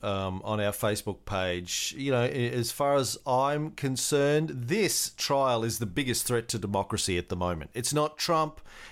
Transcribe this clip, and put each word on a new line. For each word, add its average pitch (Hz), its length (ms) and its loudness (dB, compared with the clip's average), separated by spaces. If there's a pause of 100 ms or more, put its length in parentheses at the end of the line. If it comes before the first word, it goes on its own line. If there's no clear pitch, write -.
um, 95 400 -2
on 107 160 -2
our 104 140 2
Facebook 104 500 -2
page, 90 760 -2
you 135 140 -2
know, 120 120 4
i-, 127 40 2
as 123 420 0
far 143 260 2
as 135 300 2
I'm 143 460 2
concerned, 143 800 2
this 147 600 0
trial 131 520 2
is 113 160 -2
the 120 60 0
biggest 123 400 -2
threat 117 240 0
to 113 100 -2
democracy 98 580 0
at 87 120 -2
the 92 80 -2
moment. 87 360 -2
It's 120 200 -2
not 151 240 0
Trump, 160 420 0 (320)